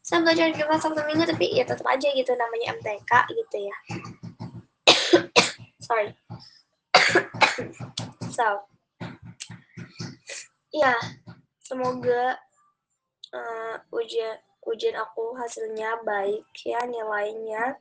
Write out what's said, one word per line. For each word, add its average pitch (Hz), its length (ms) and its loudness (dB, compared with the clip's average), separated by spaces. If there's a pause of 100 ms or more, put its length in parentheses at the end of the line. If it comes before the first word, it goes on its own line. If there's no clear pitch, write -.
saya 349 240 2
belajar 330 320 6
Jumat, 311 240 2
Sabtu, 311 240 0
Minggu, 311 240 2
tapi - 240 2
ya 247 160 2
tetap 240 160 -4
aja 262 240 4
gitu 262 240 0
namanya 233 400 -2
M 226 80 -8
T 220 80 -8 (160)
K - 240 4
gitu - 280 -6 (120)
ya. 202 80 -12 (1400)
<coughs> - 760 2
Sorry. 220 300 -2 (800)
<coughs> - 420 6 (1000)
So, 233 80 2 (2250)
ya, 277 240 4 (640)
semoga, 254 800 0 (960)
eh, 226 420 -8 (140)
ujian, 226 480 -4 (240)
ujian 226 320 -2
aku 226 400 -6
hasilnya 220 720 -6
baik 208 400 -2 (160)
ya 233 240 -2
nilainya. 220 960 -4